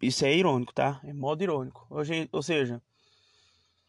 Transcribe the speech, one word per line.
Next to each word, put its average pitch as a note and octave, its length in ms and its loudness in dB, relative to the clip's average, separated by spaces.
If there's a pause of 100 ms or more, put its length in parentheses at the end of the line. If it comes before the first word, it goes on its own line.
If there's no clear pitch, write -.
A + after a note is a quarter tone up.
isso B2+ 240 2
é C#3 100 6
irônico, C#3+ 380 2
tá? C3+ 300 0
É D3 100 -12
modo D3 300 -2
irônico. C#3 440 -4
Hoje, D#3 440 -4
ou E3 100 -2
seja, C3+ 400 0 (1080)